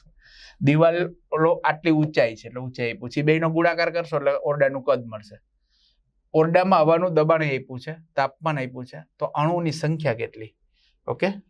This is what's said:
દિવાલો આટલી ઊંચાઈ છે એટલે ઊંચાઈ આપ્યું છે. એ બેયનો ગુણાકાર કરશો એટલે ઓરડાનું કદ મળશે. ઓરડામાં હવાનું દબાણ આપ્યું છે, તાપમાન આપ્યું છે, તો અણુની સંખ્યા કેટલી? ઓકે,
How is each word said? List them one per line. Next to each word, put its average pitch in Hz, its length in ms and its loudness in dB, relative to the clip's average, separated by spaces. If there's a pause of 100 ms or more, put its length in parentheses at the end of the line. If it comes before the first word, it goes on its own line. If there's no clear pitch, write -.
(600)
દિવાલો 165 1040 2
આટલી 156 260 0
ઊંચાઈ 151 460 0
છે 117 120 -18
એટલે 123 120 -12
ઊંચાઈ 127 320 -6
આપ્યું 120 180 -12
છે. 147 100 -4
એ - 20 0
બેયનો 160 280 2
ગુણાકાર 170 400 0
કરશો 165 260 -4
એટલે 147 140 0
ઓરડાનું 143 520 0
કદ 127 240 0
મળશે. 107 300 -16 (1000)
ઓરડામાં 170 460 4
હવાનું 165 340 2
દબાણ 156 280 4
આપ્યું 131 380 -4
છે, 156 160 -14 (200)
તાપમાન 147 420 -2
આપ્યું 127 280 -10
છે, 151 180 -20 (140)
તો 147 80 -4
અણુની 160 460 -2
સંખ્યા 151 420 -4
કેટલી? 113 420 -12 (520)
ઓકે, - 180 -2 (240)